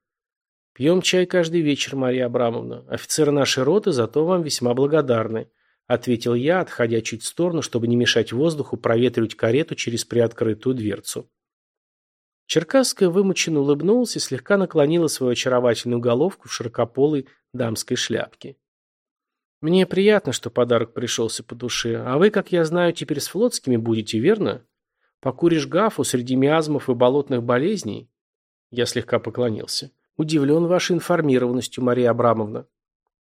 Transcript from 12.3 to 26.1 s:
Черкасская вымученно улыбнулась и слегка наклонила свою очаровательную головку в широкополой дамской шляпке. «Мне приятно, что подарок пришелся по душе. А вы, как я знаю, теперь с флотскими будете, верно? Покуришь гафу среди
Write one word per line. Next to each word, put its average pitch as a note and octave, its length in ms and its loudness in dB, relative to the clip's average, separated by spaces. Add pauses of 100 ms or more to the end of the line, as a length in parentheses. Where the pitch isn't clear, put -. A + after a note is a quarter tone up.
Черкасская G3 640 2
вымученно E3+ 500 0
улыбнулась D#3+ 560 2
и D3+ 40 -6
слегка C#3 380 -2
наклонила D#3+ 500 2
свою B2+ 260 0
очаровательную A#2+ 680 0
головку B2 480 0
в - 60 -12
широкополой C3 760 -2 (260)
дамской B2 440 -4
шляпке. - 580 -6 (1080)
«Мне F3+ 240 4
приятно, G3 460 2
что - 180 -6
подарок A#2+ 440 2
пришелся A#2 500 -4
по - 120 -16
душе. A#2 420 -6
А B2 200 -2
вы, G3 120 6
как G3 220 -2
я E3+ 120 2
знаю, E3+ 300 2
теперь D3 260 -6
с - 80 -8
флотскими F#3 480 -2
будете, A2+ 420 -2
верно? D#3+ 460 0 (580)
Покуришь D3 460 0
гафу E3 360 0
среди B2+ 320 -2